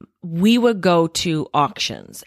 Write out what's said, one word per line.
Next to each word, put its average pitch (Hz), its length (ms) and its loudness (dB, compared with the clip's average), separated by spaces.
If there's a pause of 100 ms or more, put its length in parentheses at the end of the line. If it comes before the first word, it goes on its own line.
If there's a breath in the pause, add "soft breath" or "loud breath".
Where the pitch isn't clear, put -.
(220)
we 180 340 2
would 233 240 2
go 170 280 2
to 156 440 -4
auctions. - 760 -4